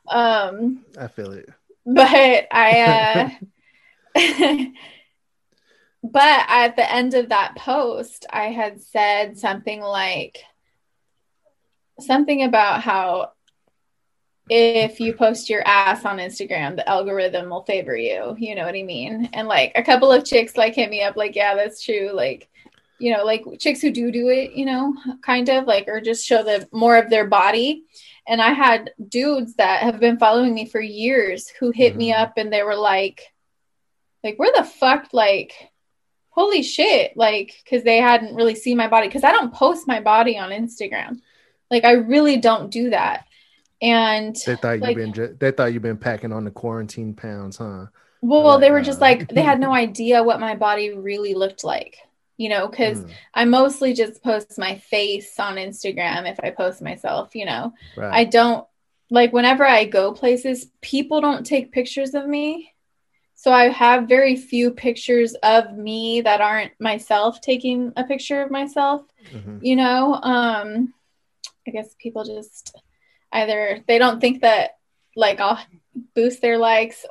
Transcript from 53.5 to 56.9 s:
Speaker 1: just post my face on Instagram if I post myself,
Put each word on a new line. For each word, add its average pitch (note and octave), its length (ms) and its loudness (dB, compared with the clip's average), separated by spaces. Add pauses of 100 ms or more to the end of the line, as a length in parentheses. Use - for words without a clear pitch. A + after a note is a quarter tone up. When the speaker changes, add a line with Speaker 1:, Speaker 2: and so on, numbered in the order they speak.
Speaker 1:
just A3 280 -4
post G#3+ 360 -6
my G3 180 -6
face G3+ 640 -6
on G3+ 180 -6
Instagram F#3 720 -8
if F#3+ 120 -12
I - 80 -6
post F3+ 320 -6
myself, - 540 -8